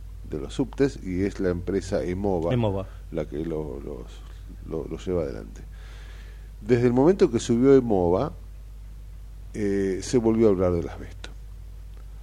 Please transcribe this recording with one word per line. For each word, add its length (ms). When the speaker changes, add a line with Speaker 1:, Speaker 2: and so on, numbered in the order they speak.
Speaker 1:
de 100
los 140
subtes, 500
y 200
es 160
la 100
empresa 540
Emova 500
Speaker 2:
Emova. 320
Speaker 1:
la 140
que 180
lo, 360
los, 260
lo, 200
lo 100
lleva 240
adelante. 400
Desde 260
el 60
momento 380
que 80
subió 360
Emova, 580
eh, 480
se 160
volvió 300
a 20
hablar 220
del 160
asbesto. 420